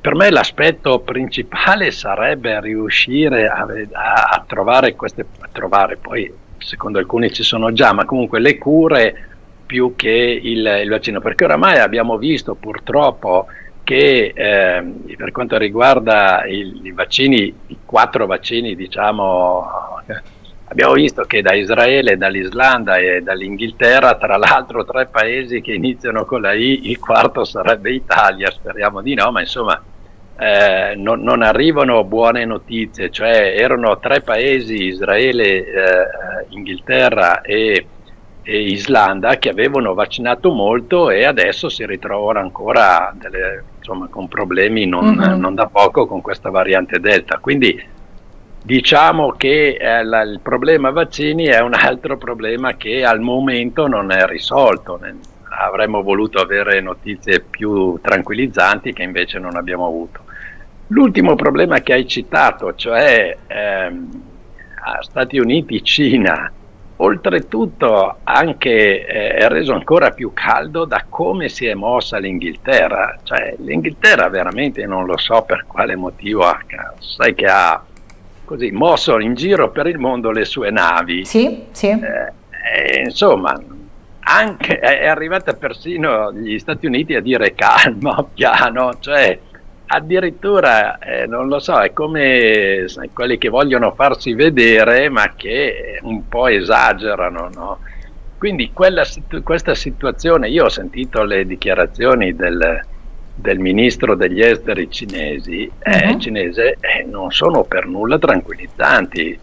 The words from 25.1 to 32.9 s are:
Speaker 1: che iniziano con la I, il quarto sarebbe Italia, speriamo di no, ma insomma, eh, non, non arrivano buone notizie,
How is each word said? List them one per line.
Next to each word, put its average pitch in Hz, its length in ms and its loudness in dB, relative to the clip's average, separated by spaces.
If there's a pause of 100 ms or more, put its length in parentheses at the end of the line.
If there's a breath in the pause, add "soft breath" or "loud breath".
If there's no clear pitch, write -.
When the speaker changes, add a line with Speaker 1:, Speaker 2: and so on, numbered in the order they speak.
Speaker 1:
che 113 120 -8
iniziano 113 520 -4
con 120 180 -4
la 101 100 2
I, 127 360 0
il - 120 -6
quarto 113 440 2
sarebbe 104 480 -2
Italia, 98 600 2
speriamo 101 500 -6
di 135 120 -4
no, 113 180 0
ma 104 80 -2
insomma, 101 420 -4 (560 soft breath)
eh, 101 580 2
non, 113 260 -2
non 117 200 2
arrivano 123 640 4
buone 117 400 2
notizie, 110 640 -6